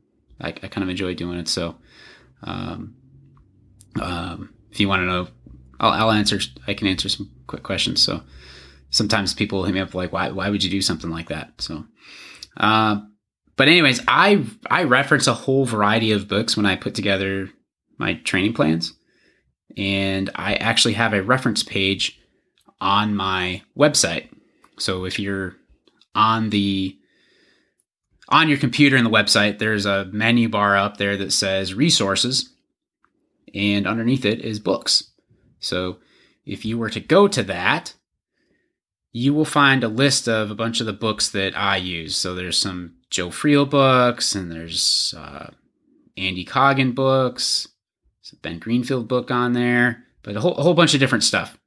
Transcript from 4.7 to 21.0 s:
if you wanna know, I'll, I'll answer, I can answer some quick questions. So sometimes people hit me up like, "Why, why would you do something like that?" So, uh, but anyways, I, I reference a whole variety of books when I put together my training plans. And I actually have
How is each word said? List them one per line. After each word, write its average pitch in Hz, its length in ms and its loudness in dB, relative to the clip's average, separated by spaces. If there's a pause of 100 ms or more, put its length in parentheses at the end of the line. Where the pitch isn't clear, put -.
if - 80 -8
you 98 100 2
wanna 92 180 0
know, 90 220 -4 (520)
I'll, 113 100 2
I'll 113 200 2
answer, 104 280 0 (280)
I 101 80 -4
can 101 120 -4
answer 95 220 -2
some - 220 -8 (160)
quick - 160 -12
questions. 92 400 -2
So 87 200 -2 (680)
sometimes 101 440 0
people 98 300 -2
hit 95 100 -2
me 95 60 -2
up 95 140 -8
like, 90 180 -4
"Why, 92 180 -4
why 95 200 -4
would 101 120 -2
you 90 80 -2
do 98 120 -2
something 85 280 -4
like 82 180 -8
that?" - 340 -10
So, 78 220 -10 (720)
uh, 107 440 2 (560)
but 135 120 4
anyways, 151 380 4
I, 170 380 6 (260)
I 170 140 2
reference 135 420 4
a 123 80 4
whole 135 300 0
variety 110 480 2
of 98 160 0
books 104 280 0
when 104 100 2
I 92 100 2
put 98 180 -8
together 98 560 -2 (460)
my - 180 -4
training 95 380 0
plans. 160 420 0 (840)
And 98 580 -2
I 98 200 -4
actually 113 400 0
have 110 180 2